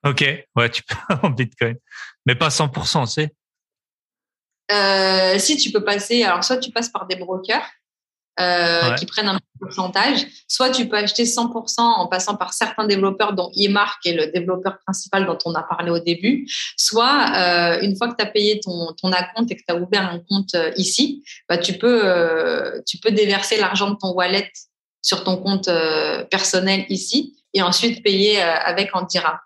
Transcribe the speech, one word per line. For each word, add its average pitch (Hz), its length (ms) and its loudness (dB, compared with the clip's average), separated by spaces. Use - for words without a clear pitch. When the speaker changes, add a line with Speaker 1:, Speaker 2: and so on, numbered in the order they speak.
Speaker 1:
Ok, 139 180 2
ouais, 117 140 4
tu - 120 -6
peux - 140 -8
<laughs> - 260 -2
en 180 60 2
Bitcoin, 120 480 -2
mais 170 100 4
pas 156 140 2
cent 147 220 0
pour - 180 -6
cent, 139 160 0
tu 110 80 -6
sais. 151 180 -2
Speaker 2:
Euh, 190 680 4
si 285 200 0
tu - 120 0
peux 202 140 0
passer, 208 380 0
alors 180 220 2
soit 254 120 0
tu 247 140 -6
passes 233 180 -4
par 190 180 -8
des 185 100 -4
brokers, 185 500 -4
euh, 170 500 2
Speaker 1:
Ouais. - 60 0
Speaker 2:
qui 165 100 -4
prennent 208 220 -2
un 190 100 0
pourcentage, 190 640 -2
soit 254 220 0
tu 247 180 0
peux 214 80 -2
acheter 208 280 0
cent 233 260 0
pour 226 200 -6
cent 233 220 2
en 180 160 0
passant 190 260 -2
par - 180 -6
certains 214 340 -4
développeurs, 196 480 2
dont 180 200 -4
Emar, 202 480 0
qui 175 60 -2
est 170 60 0
le 156 180 0
développeur 185 520 -2
principal 196 420 -2
dont 165 180 -2
on 165 100 -4
a 160 80 -2
parlé 170 300 -4
au 170 80 0
début, 170 440 0
soit, 240 600 2
euh, 175 460 4
une 196 140 0
fois 233 120 -2
que 233 80 -6
t'as 208 100 0
payé 208 320 2
ton, 170 420 -6
ton 185 120 0
acompte 196 400 -2
et 175 40 -6
que - 120 -20
t'as 170 100 0
ouvert 185 320 0
un 170 80 -6
compte, 190 380 -2
euh, 160 200 0
ici, 254 460 0
bah, 175 100 0
tu 175 200 -2
peux, 233 260 4
euh, 165 840 0
tu - 120 -8
peux 220 140 0
déverser 202 460 2
l'argent 196 320 0
de 208 100 -2
ton 185 120 -2
wallet 180 380 0
sur - 220 -2
ton 185 140 2
compte, 190 320 -2
euh, 156 560 0
personnel 190 640 0
ici - 480 -2
et 196 100 2
ensuite 233 400 0
payer, 202 400 4
euh, 165 140 2
avec 185 400 -2
en 180 60 0
dirham. 170 440 -2